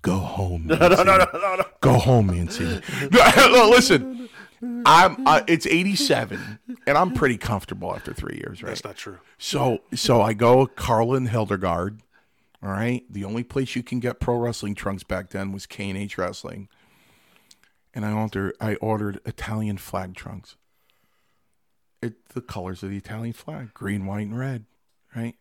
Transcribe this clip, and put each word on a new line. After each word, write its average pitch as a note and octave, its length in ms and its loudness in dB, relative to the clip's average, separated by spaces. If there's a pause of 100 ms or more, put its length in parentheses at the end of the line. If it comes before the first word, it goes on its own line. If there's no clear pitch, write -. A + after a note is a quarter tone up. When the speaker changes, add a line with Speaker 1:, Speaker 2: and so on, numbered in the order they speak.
Speaker 1:
"Go F#2 160 -2
home, F2 500 -6
Speaker 2:
<laughs> - 0 -
No, D#3+ 80 2
no, E3 120 4
no, F3+ 160 6
Speaker 1:
Mancini. F#3+ 140 8 (160)
Speaker 2:
no, E3 60 -6
no, F#3 180 -2
no. F#3 60 -2 (180)
Speaker 1:
Go C3 120 4
home, A#2 340 4
Mancini." F2 540 -4 (140)
<laughs> C#3 160 -4
No, - 200 8 (200)
no, A#3 180 8
listen, A#3+ 600 4 (560)
I'm, C4 420 6
uh, D3+ 200 6
it's E3 180 0
eighty-seven, D#3+ 960 -2 (280)
and C#3+ 100 2
I'm F3 160 2
pretty B2 240 0
comfortable F#2+ 560 -6
after - 200 -12
three - 240 -10
years, - 260 -14
right? - 60 -12
Speaker 3:
That's - 160 -12
not B2+ 100 -14
true. F#2+ 240 -18 (180)
Speaker 1:
So, C3 440 -2 (120)
so A#2+ 280 4
I G#2+ 120 2
go A#2+ 340 4
Carlin B2 580 0
Hildegard, G2+ 760 -4 (640)
all G2 60 -8
right? A#2 400 -4
The G2 160 -10
only A2+ 180 -6
place C3 320 -6
you A#2+ 80 -4
can B2 160 -6
get A#2+ 200 -6
pro A#2+ 180 -2
wrestling A2+ 380 -4
trunks G2 280 -8
back F#2 280 -8
then G2 200 -6
was G2 140 -12
K G2 240 -10
and F#2+ 80 -6
H G2+ 200 -8
Wrestling. F2+ 520 -8 (1200)
And G#2+ 120 -8
I G#2+ 80 -4
ordered, G#2 480 -4
I G#2+ 140 -4
ordered G#2 500 -4
Italian G#2+ 520 -6
flag F#2 380 -10
trunks. - 400 -18 (1500)
It, - 280 -12
the B2 120 -12
colors F#2 400 -12
of G2 80 -10
the G2+ 80 -8
Italian A2+ 360 -12
flag, C#3 400 -16
green, G2 320 -6
white, G#2 220 -6
and A#2 120 -8
red, B2+ 260 -8 (500)
right? A#2 260 -8